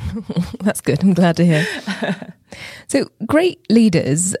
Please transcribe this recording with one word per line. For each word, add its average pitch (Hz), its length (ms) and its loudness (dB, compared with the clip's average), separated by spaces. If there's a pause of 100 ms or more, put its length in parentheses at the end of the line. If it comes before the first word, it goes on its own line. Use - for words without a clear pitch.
(120)
<laughs> 190 480 -6
That's 196 200 -4
good. 143 220 -2
I'm 185 120 4
glad 170 220 2
to 170 80 2
hear. 165 220 2 (200)
<laughs> - 480 -8 (520)
So - 220 -2 (180)
great 330 420 0
leaders, 185 720 2